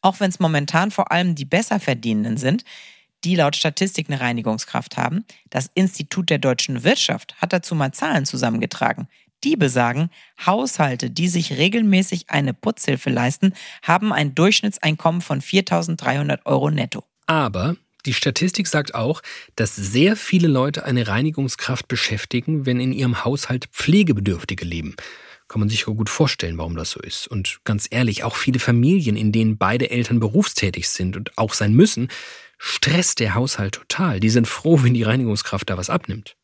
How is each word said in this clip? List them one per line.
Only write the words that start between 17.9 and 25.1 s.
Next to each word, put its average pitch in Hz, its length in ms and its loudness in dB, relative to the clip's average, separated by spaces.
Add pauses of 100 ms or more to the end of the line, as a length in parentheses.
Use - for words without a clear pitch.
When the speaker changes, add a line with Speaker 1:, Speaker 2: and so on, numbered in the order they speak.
Speaker 2:
die 127 80 -2
Statistik 180 540 -2
sagt 147 280 -2
auch, 120 260 -2 (360)
dass 110 180 0
sehr 123 400 4
viele 175 320 2
Leute 139 380 0
eine 123 220 0
Reinigungskraft 131 840 -2
beschäftigen, 131 760 -2
wenn 123 140 0
in 127 140 0
ihrem 123 320 0
Haushalt 127 460 -4
Pflegebedürftige 104 920 2
leben. 82 320 -6 (540)